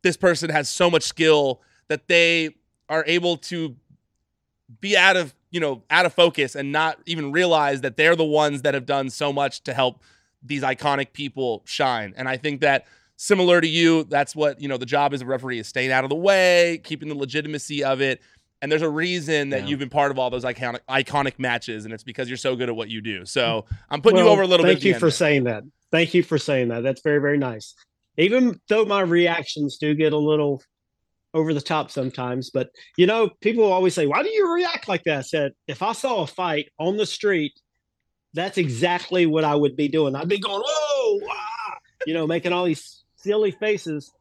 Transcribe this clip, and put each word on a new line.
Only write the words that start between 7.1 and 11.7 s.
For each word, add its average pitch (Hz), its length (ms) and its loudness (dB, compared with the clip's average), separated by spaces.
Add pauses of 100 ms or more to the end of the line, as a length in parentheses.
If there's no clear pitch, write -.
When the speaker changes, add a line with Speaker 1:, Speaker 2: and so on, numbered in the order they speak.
Speaker 1:
realize 151 500 2
that 127 160 -6
they're 165 180 4
the 160 100 2
ones 147 380 0
that 143 100 0
have 131 120 -6
done 139 240 -2
so 143 220 -4
much 139 320 -4
to 135 100 -8
help 127 280 0 (420)
these 139 200 -6
iconic 139 500 -2
people 131 520 -6
shine." 113 520 -2